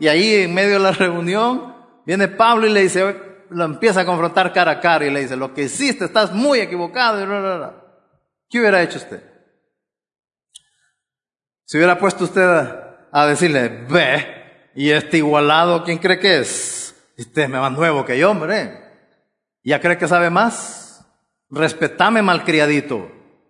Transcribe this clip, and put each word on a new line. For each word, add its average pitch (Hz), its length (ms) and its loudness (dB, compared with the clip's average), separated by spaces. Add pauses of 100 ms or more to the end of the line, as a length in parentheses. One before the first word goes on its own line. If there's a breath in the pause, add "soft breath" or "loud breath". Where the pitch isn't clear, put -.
y 156 80 2
ahí 196 340 4
en 175 120 -2
medio 196 180 2
de 196 80 2
la 190 120 2
reunión 196 840 -2 (280)
viene 190 220 0
Pablo 220 400 2
y 214 60 2
le 202 80 4
dice, 190 500 0 (200)
lo 175 140 -4
empieza 185 360 0
a 175 60 0
confrontar 175 480 0
cara 175 160 4
a 151 100 -2
cara 160 240 2
y 139 60 -2
le 143 100 -2
dice, 131 160 -6
"Lo 131 160 -6
que 139 120 -4
hiciste, 226 420 -4
estás 208 260 0
muy 247 280 0
equivocado", 185 600 -2
y 196 60 -6
bla, 202 140 -4
bla, 190 180 -4
bla. - 260 -14 (640)
¿Qué 240 100 -4
hubiera 202 240 4
hecho 165 140 -4
usted? - 260 -14 (2500)
Si - 100 -8
hubiera 175 220 4
puesto 185 260 -2
usted 185 180 0
a, 165 720 -2
a 147 140 4
decirle, 135 640 0
"Ve, - 840 -2
y 139 140 -2
este 151 300 0
igualado, 156 680 2
¿quién 170 140 -4
cree 180 200 0
que 175 200 2
es? - 800 -8
Este 127 240 -6
es 135 80 -4
más 135 220 -2
nuevo 147 340 -2
que 127 120 -2
yo, 180 120 4
hombre. 170 500 -4 (840)
¿Ya 143 200 -2
cree 175 160 0
que 175 100 -2
sabe 175 220 2
más? - 760 -4 (440)
Respetame, 170 720 0
malcriadito. 147 880 0 (400)